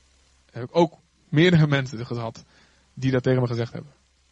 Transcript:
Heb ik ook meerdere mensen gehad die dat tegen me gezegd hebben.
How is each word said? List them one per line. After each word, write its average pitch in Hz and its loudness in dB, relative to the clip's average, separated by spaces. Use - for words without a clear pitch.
Heb 117 -16
ik - -10
ook 131 2
meerdere 160 4
mensen 131 -4
gehad 117 -10
die 131 -4
dat 127 0
tegen 127 0
me 123 0
gezegd 117 -6
hebben. - -16